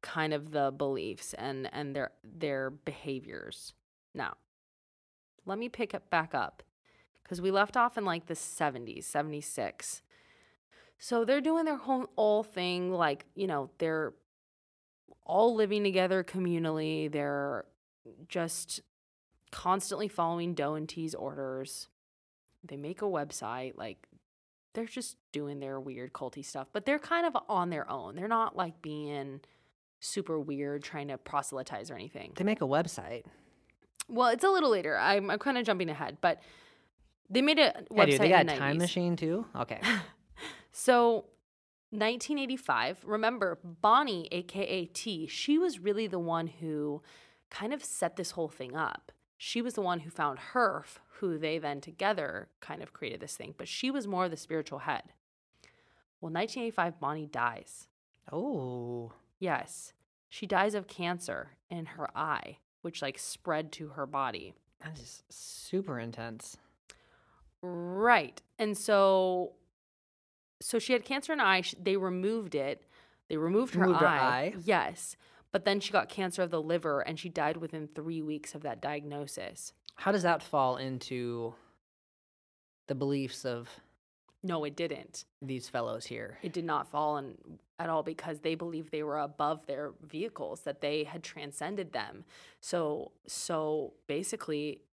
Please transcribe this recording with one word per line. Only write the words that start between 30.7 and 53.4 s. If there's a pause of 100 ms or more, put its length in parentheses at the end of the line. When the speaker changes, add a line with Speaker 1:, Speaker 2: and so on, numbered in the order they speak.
Speaker 1:
trying
to
proselytize
or
anything.
Speaker 2:
They
make
a
website. (840)
Speaker 1:
Well,
it's
a
little
later.
I'm,
I'm
kinda
jumping
ahead,
but (880)
they
made
a (100)
Speaker 2:
Hey,
dude,
Speaker 1:
website
Speaker 2:
they
got
Speaker 1:
in
the
Speaker 2:
a
time (100)
Speaker 1:
nineties.
Speaker 2:
machine
too? (100)
Okay.
Speaker 1:
<laughs> (840)
So, (680)
nineteen
eighty-five,
remember,
Bonnie,
A
K
A
T,
she
was
really
the
one
who (480)
kind
of
set
this
whole
thing
up. (260)
She
was
the
one
who
found (120)
Herf, (220)
who
they
then
together (120)
kind
of
created
this
thing.